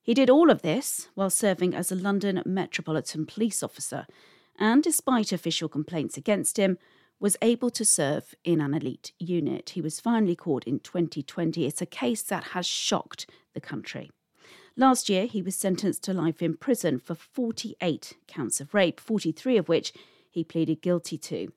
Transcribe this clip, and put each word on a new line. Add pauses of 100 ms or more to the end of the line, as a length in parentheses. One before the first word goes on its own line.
He
did
all
of
this
while
serving
as
a
London
Metropolitan
Police
officer, (500)
and
despite
official
complaints
against
him, (400)
was
able
to
serve (100)
in
an
elite
unit.
He
was
finally
caught
in
twenty
twenty.
It's
a
case
that
has
shocked (300)
the
country. (680)
Last
year,
he
was
sentenced
to
life
in
prison
for
forty-eight (100)
counts
of
rape,
forty-three
of
which (340)
he
pleaded
guilty
to.